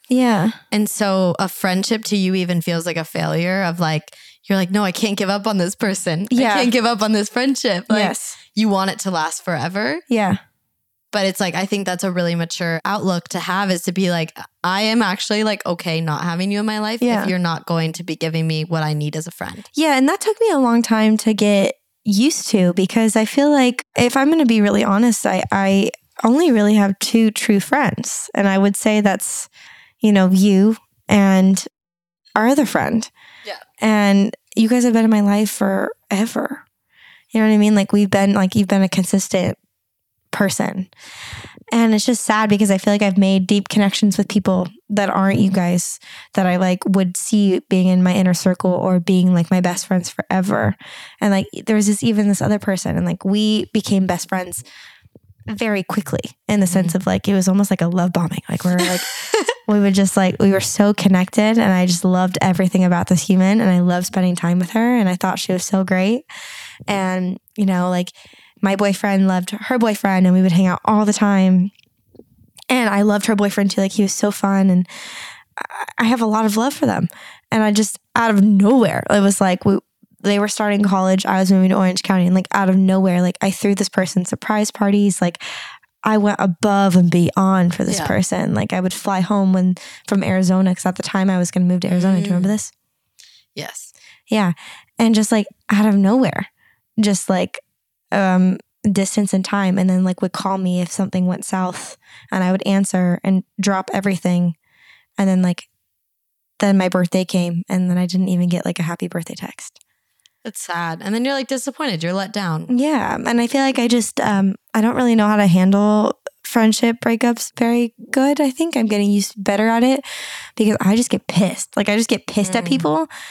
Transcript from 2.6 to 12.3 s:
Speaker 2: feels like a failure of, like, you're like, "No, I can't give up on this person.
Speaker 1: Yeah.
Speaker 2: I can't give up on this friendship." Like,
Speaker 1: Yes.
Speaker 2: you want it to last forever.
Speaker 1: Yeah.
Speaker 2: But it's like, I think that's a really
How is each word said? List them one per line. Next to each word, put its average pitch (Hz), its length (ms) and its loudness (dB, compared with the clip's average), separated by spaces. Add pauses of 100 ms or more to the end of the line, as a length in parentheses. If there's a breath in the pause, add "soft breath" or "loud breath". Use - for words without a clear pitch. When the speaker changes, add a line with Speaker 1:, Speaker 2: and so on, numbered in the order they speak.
Speaker 2:
feels 165 240 -4
like 170 120 -6
a 160 60 -6
failure 170 600 -2
of, 170 160 -4
like, 156 300 -4 (340 loud breath)
you're 196 140 0
like, 180 120 -2
"No, 208 120 0
I 185 100 -2
can't 202 240 -4
give 196 120 -2
up 202 180 -4
on 208 120 -2
this 180 160 -2
person. 190 560 -4
Speaker 1:
Yeah. 240 240 2
Speaker 2:
I 190 80 0
can't 240 100 2
give 233 140 2
up 233 160 0
on 220 100 0
this 208 160 0
friendship." 247 600 -2
Like, 214 120 2
Speaker 1:
Yes. - 360 -4 (180 loud breath)
Speaker 2:
you 220 160 0
want 190 200 0
it - 100 -10
to 196 100 -6
last 165 340 -6
forever. 190 640 -4
Speaker 1:
Yeah. 202 300 0 (760)
Speaker 2:
But 202 140 -2
it's 190 140 -4
like, 180 140 -2
I 190 120 -2
think 196 200 -4
that's 180 180 -4
a 190 60 -2
really 175 260 -2